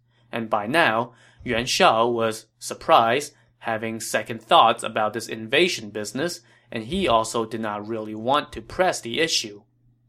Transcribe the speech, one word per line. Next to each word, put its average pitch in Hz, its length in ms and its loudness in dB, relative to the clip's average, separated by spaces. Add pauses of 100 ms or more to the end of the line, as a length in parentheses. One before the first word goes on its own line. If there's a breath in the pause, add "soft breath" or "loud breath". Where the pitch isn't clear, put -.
(320)
And 117 180 -6
by 107 180 0
now, 123 460 2 (300 soft breath)
Yuan 120 220 -2
Shao 123 420 4
was 113 380 -2 (140)
surprised, 131 720 2 (260 soft breath)
having 113 400 -4
second 113 420 -6
thoughts 117 420 6
about 110 300 -2
this 113 140 -8
invasion 117 640 -2
business, 123 520 -6 (300 soft breath)
and 113 140 -8
he 170 220 -2
also 113 380 2
did 110 160 -8
not 104 260 -6
really 110 280 -8
want 120 380 -2
to 117 80 -12
press 175 400 -2
the 120 180 -6
issue. 110 440 -4 (460)